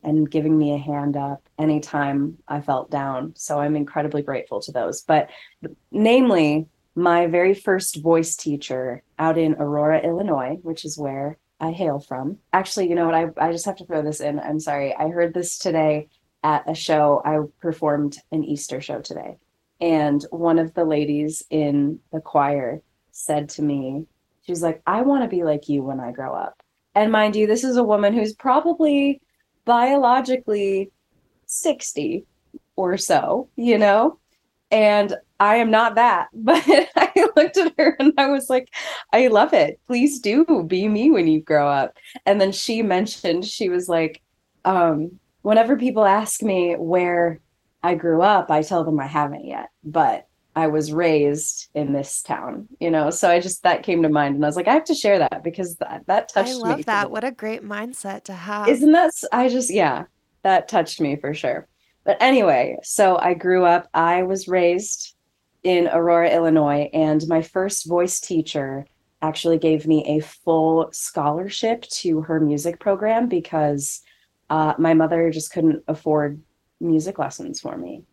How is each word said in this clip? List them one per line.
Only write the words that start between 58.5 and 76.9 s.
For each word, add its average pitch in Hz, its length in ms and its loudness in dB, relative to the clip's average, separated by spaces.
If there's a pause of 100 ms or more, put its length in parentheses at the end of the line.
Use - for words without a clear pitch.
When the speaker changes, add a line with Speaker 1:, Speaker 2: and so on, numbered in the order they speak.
Speaker 1:
Isn't 285 240 6
that, 349 160 6
s-, - 240 -4
I 247 180 2
just, 247 240 -2
yeah, 160 300 2 (400)
that 190 240 2
touched 165 340 0
me 143 140 0
for 147 180 -6
sure. - 340 -4 (380)
But 196 160 2
anyway, 202 600 4
so 185 340 2
I 180 160 0
grew 185 320 2
up, 175 280 4
I 175 300 2
was 190 240 -4
raised 180 680 0 (480)
in 180 240 2
Aurora, 170 440 4
Illinois, 151 640 2
and 156 340 0
my 160 140 2
first 190 460 -6
voice 175 320 0
teacher 143 680 -4 (360)
actually 160 360 0
gave 156 280 0
me 156 200 2
a 151 160 0
full 160 720 0
scholarship 190 880 -4
to 160 380 -2
her 160 180 -2
music 151 400 0
program 214 480 0
because, 151 720 -2 (480)
uh, 156 280 2
my 165 160 4
mother 165 360 4
just 156 220 -6
couldn't 156 360 0
afford 151 540 -2 (380)
music 165 400 -2